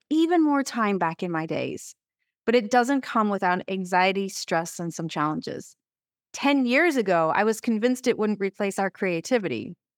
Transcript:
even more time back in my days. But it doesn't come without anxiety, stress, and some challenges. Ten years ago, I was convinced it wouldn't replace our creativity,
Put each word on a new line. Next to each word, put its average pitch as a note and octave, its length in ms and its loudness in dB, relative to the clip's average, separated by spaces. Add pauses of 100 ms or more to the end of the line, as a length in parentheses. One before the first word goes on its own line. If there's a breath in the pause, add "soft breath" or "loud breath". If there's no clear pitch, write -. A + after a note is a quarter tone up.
(120)
even E4 320 4
more C#4+ 180 2
time G#3+ 380 -2
back E3 240 -2
in F3 80 -4
my D#3+ 160 -4
days. D3+ 480 -6 (500)
But A3+ 80 0
it G#3+ 160 4
doesn't B3 320 4
come G#3+ 280 0
without F#3 380 0
anxiety, F#3+ 600 0
stress, - 480 -4
and E3+ 160 -6
some E3 160 -6
challenges. D#3 640 -4 (560)
Ten C4+ 360 2
years D4 280 4
ago, E3+ 400 2
I G#3 80 2
was A3 160 0
convinced A#3 460 0
it A#3 140 2
wouldn't G#3+ 200 0
replace G3 380 -4
our G3 140 -2
creativity, E3+ 840 -2 (240)